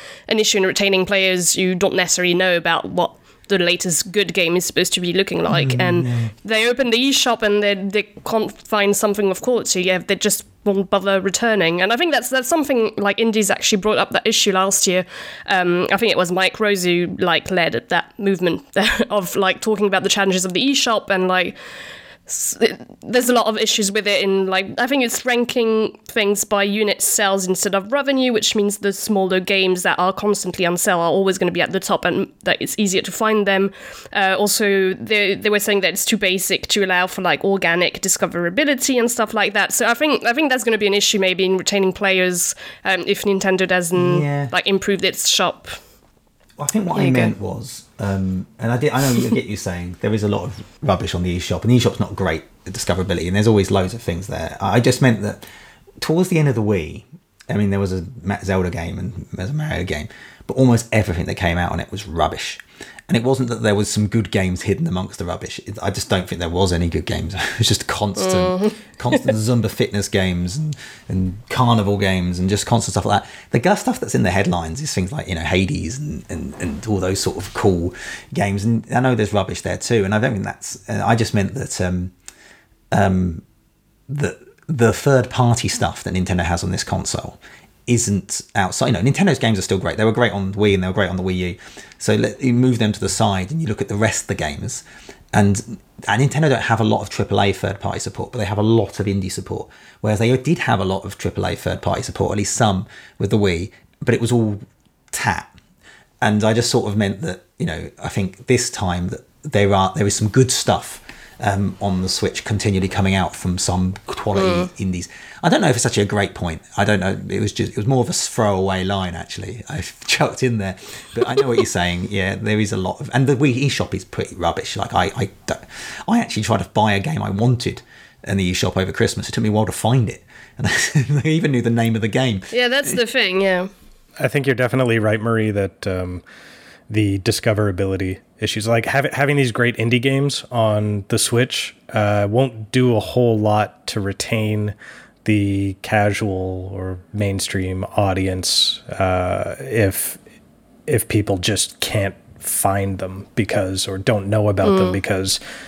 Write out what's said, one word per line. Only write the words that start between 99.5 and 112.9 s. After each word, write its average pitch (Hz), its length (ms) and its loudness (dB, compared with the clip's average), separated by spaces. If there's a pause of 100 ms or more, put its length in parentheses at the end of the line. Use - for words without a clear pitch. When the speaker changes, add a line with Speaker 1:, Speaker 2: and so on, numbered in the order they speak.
Speaker 2:
Whereas 107 180 0
they 117 180 4
did 139 240 0
have 104 200 0
a 98 40 -2
lot 95 200 -2
of 98 120 -10
triple 95 300 -4
A 90 80 -2
third 92 260 -4
party 95 220 -2
support, - 300 -4
at 104 60 -4
least 104 180 -4
some 98 300 2 (320)
with 98 120 -2
the 113 80 2
Wii, 92 320 0 (300)
but 117 140 0
it 107 60 -2
was 120 120 0
all 110 260 0 (540)
tat. - 360 -2 (720)
And 107 220 2
I 110 120 4
just 117 160 0
sort 104 180 2
of 101 80 -2
meant 98 240 0
that, 92 220 -8 (160)
you - 80 -2
know, 80 240 -6 (120)
I 87 60 -6
think - 380 -4
this 123 240 2
time 90 380 -2
that - 120 -8 (220)
there 101 320 2
are, 95 200 4
there 104 120 0
is 101 100 0
some 107 120 0
good 127 220 4
stuff, - 520 -2 (360)
um, 98 440 0
on 95 180 0
the 92 80 -2
Switch - 380 -2
continually 98 420 0
coming 95 260 2